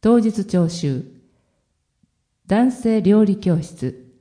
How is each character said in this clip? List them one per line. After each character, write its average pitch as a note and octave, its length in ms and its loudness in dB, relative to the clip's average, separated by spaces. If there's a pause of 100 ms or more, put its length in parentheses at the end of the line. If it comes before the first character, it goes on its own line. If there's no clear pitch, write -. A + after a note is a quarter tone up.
当 A#3 200 4
日 G#3+ 240 -2
徴 F3+ 240 0
収。 C#3 360 -6 (1400)
男 A#3+ 240 0
性 A3+ 300 -2
料 G#3 240 4
理 G3 140 0
教 E3+ 240 -2
室。 - 580 -12